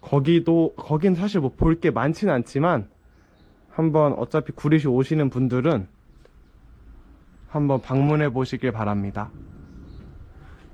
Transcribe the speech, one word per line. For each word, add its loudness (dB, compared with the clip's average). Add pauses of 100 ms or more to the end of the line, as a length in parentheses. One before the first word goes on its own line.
거기도, 2
거긴 0
사실 -2
뭐 -2
볼 2
게 2
많진 0
않지만 0 (800)
한번 2
어차피 -4
구리시 2
오시는 2
분들은 0 (1600)
한번 0
방문해 0
보시길 -4
바랍니다. -4 (1400)